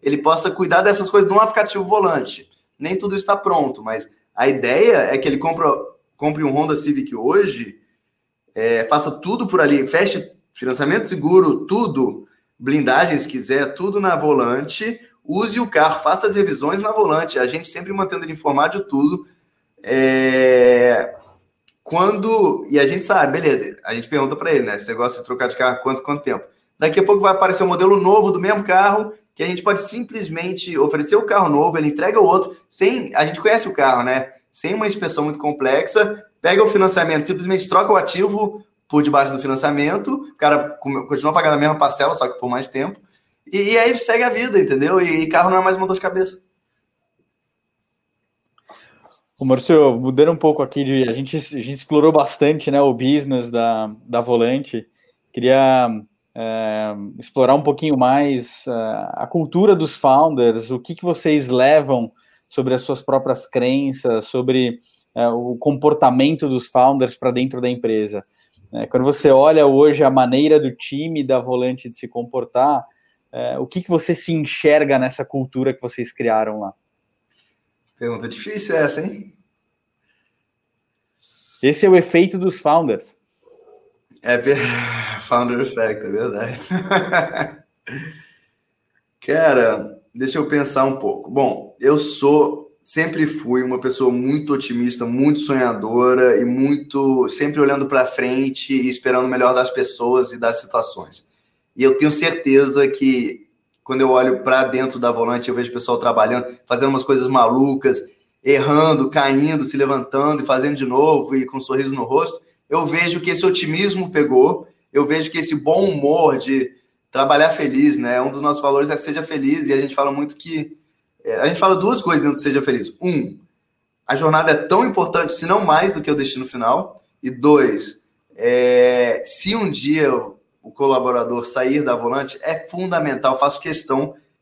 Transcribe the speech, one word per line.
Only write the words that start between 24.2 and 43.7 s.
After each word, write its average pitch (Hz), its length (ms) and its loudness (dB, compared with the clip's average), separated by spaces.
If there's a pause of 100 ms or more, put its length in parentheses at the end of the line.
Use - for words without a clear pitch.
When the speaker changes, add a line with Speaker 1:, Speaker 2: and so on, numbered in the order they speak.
Speaker 1:
pra 160 160 -2
ele, 127 120 2
né? 104 140 -6
"Você 113 160 -8
gosta 120 260 -2
de - 60 -14
trocar 127 220 -4
de 120 80 -8
carro 127 260 0
quanto, 131 200 -2
quanto 143 200 -6
tempo?" 113 220 -4 (340)
Daqui 160 220 2
a - 20 4
pouco 196 200 4
vai 196 100 6
aparecer 190 300 2
um 180 40 2
modelo 185 340 4
novo 196 300 4
do 185 80 0
mesmo 202 240 0
carro, 202 500 2 (220)
que - 80 -6
a 165 40 -4
gente 180 160 -6
pode 202 180 0
simplesmente 180 960 -8
oferecer 147 380 2
o 220 100 2
carro 190 220 2
novo, 151 300 2
ele 151 100 0
entrega 180 320 0
o 196 40 8
outro, 185 320 2 (120)
sem, - 460 -2
a 151 100 2
gente - 160 -6
conhece 220 280 2
o - 40 -8
carro, 131 300 2
né? 131 300 -2 (200)
Sem 170 220 -6
uma 214 120 -4
inspeção 180 380 -4
muito 151 140 -6
complexa, 151 840 0 (160)
pega 190 220 4
o 214 60 4
financiamento, 185 560 2
simplesmente 185 440 -4
troca 202 240 2
o 196 40 6
ativo 202 680 -2 (240)
por 147 140 2
debaixo 139 300 2
do 131 60 -6
financiamento, 147 760 -2
o - 220 -10
cara - 340 2
come-, 135 360 -8
continua 143 260 -2
pagando 156 220 2
a 143 40 0
mesma 151 180 0
parcela, 143 380 0
só 127 140 -2
que 127 100 -10
por 123 100 -8
mais 127 200 -6
tempo, 156 320 -8 (460)
e, 202 260 -2